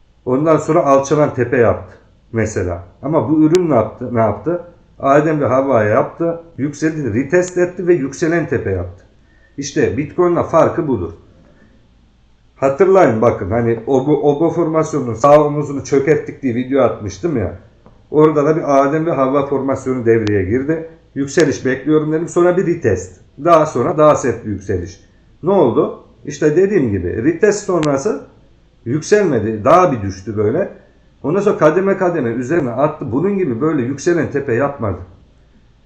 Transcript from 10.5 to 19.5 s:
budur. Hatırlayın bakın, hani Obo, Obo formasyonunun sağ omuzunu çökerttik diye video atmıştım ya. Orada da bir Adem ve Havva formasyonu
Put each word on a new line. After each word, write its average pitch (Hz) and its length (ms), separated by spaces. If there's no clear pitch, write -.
budur. 92 240
Hatırlayın 139 680
bakın, 107 280
hani 117 360
Obo, 143 260
Obo 147 380
formasyonunun 156 640
sağ 147 300
omuzunu 147 400
çökerttik - 580
diye 123 120
video 127 280
atmıştım 135 540
ya. 87 220
Orada 151 340
da 156 120
bir 139 260
Adem 156 240
ve 170 60
Havva 139 340
formasyonu 131 600